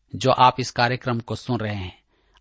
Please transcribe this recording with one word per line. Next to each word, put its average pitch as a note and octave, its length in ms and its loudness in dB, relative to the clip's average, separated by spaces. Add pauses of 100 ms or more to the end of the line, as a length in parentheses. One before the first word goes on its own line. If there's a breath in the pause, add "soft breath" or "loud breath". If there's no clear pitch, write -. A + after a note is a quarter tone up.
(160)
जो B2+ 160 2
आप B2+ 280 6
इस A#2+ 120 -6
कार्यक्रम A#2+ 480 -2
को A2 160 -8
सुन A#2 240 -6
रहे G#2+ 160 -6
हैं। F#2 260 -12 (400)